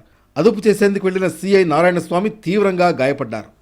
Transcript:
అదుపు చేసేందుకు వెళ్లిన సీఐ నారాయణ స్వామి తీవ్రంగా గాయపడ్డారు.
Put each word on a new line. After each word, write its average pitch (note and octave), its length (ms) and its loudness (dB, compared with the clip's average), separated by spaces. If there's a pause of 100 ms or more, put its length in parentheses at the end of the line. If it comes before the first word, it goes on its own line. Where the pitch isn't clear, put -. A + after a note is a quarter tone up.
(380)
అదుపు G#3 300 0
చేసేందుకు G3+ 400 2
వెళ్లిన F#3 200 -2
సీఐ F#3+ 360 2
నారాయణ F3 360 2
స్వామి F3+ 300 -2
తీవ్రంగా F#3+ 580 0
గాయపడ్డారు. C3+ 580 -4 (160)